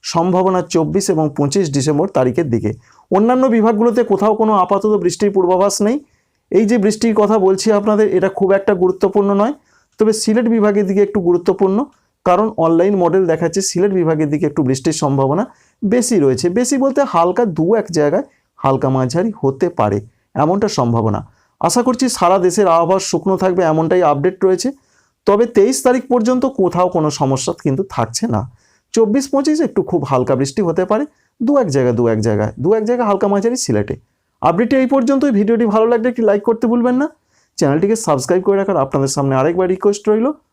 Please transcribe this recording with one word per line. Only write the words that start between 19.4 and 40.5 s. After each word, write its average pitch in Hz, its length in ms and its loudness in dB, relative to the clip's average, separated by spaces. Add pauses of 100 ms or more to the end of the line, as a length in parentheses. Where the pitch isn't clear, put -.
হতে 135 260 -2 (120)
পারে, 104 180 2 (380)
এমনটা 185 320 0 (100)
সম্ভাবনা। 117 420 0 (420)
আশা 175 260 0
করছি 254 180 -2 (120)
সারা 185 220 2
দেশের 185 280 2 (100)
আবহাওয়া 175 320 2
শুকনো 190 340 -2
থাকবে, 185 180 0 (100)
এমনটাই 160 300 0 (100)
আপডেট 156 340 -2
রয়েছে। 185 240 0 (580)
তবে 208 160 4 (120)
তেইশ 220 300 4
তারিখ 254 260 2
পর্যন্ত 247 320 0 (160)
কোথাও 180 300 0
কোনো 160 200 0 (100)
সমস্যা 135 320 -2 (120)
কিন্তু 139 200 -2 (120)
থাকছে 117 300 -4 (100)
না। 98 60 -2 (520)
চব্বিশ 226 400 0
পঁচিশ 285 240 0 (100)
একটু 196 220 -4
খুব 170 200 -2
হালকা 127 260 0
বৃষ্টি 135 320 -4
হতে 165 220 -2
পারে, 226 140 0 (380)
দু 240 100 0 (100)
এক 208 140 -2
জায়গায়, 123 240 2
দু 120 40 2 (100)
এক 107 140 -2
জায়গায়, 107 240 -2 (120)
দু 165 140 0
এক 220 120 -2
জায়গায় 240 200 -2
হালকা 202 180 0
মাঝারি 202 380 -2
সিলেটে। 104 300 -2 (460)
আপডেটটি 196 400 0
এই 254 120 0
পর্যন্তই। 269 460 0
ভিডিওটি 220 340 2
ভালো 220 180 2
লাগলে 233 180 0
একটি 240 200 -4
লাইক 208 200 0
করতে 226 220 -2
ভুলবেন 240 300 0
না। 302 60 -2 (500)
চ্যানেলটিকে 165 380 0 (100)
সাবস্ক্রাইব 165 420 0
করে 196 120 2
রাখার 196 260 -2
আপনাদের 135 300 -2
সামনে 139 240 -2
আরেকবার 170 340 0
রিকোয়েস্ট 202 340 -2
রইল। 220 200 0 (260)